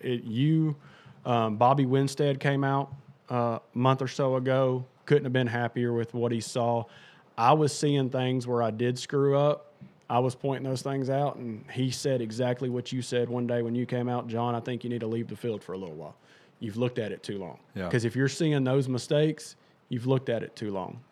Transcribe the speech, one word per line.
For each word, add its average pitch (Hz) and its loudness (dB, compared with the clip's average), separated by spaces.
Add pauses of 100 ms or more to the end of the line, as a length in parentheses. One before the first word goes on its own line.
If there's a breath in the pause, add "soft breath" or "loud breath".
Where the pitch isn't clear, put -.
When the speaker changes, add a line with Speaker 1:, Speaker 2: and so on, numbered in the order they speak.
Speaker 1:
it, 123 -4
you, 147 2 (480 loud breath)
um, 113 2
Bobby 131 6
Winstead 139 2
came 139 2
out, 139 0 (380)
uh, 127 -4
a 117 0 (120)
month 131 4
or 131 -2
so 131 0
ago. 127 2 (220)
Couldn't 143 6
have 127 -2
been 127 4
happier 120 0
with 117 -2
what 120 0
he 117 0
saw. 117 0 (540 loud breath)
I 120 8
was 151 4
seeing 139 2
things 127 0
where 120 0
I 113 2
did 123 0
screw 139 2
up. 147 2 (460)
I 120 2
was 127 2
pointing 135 -4
those 131 -4
things 139 -4
out, 139 0
and 113 -10
he 127 -2
said 127 0
exactly 123 -2
what 123 -6
you 127 -4
said 120 -2
one 123 -2
day 120 0
when 117 -2
you 123 0
came 123 -2
out, 120 -4
"John, 117 -2
I 117 -4
think 120 -6
you 120 -6
need 120 -4
to 113 -4
leave 117 -4
the 107 -10
field 110 -6
for 87 -10
a - -6
little 87 -10
while. 78 -14 (440 soft breath)
You've 110 -8
looked 123 -2
at 104 -2
it 87 -10
too 104 -8
long." 82 -12 (160)
Speaker 2:
Yeah. 92 -4
Speaker 1:
'Cause 117 2
if 120 -4
you're 135 2
seeing 147 0
those 131 2
mistakes, 147 0 (340 soft breath)
you've 120 -4
looked 131 2
at 113 -2
it - -12
too 107 -6
long, 98 -6 (120)